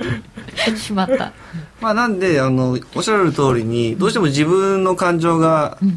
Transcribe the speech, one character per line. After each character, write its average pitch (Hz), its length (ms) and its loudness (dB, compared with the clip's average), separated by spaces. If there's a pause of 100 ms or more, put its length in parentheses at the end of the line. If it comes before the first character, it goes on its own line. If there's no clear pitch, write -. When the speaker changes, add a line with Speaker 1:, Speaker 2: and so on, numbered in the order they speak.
(760)
Speaker 1:
す。 214 40 -10
Speaker 2:
<laughs> - 60 -10
し 220 80 -8
ま 190 100 0
っ 180 120 -4
た。 - 160 -4 (480)
Speaker 1:
ま 226 100 0
あ、 208 40 2
な 240 140 0
ん 202 100 -2
で、 180 220 2
あ 131 80 2
の、 127 300 0 (160)
お 139 60 -4
っ - 20 -2
し - 80 -4
ゃ 214 60 2
る 180 160 2
通 139 220 2
り 117 100 0
に、 113 320 0
ど 180 100 0
う 220 40 2
し 226 40 -2
て 240 40 -2
も 190 80 2
自 143 180 2
分 190 380 2
の 185 140 0
感 175 220 0
情 165 200 2
が 160 380 2 (200)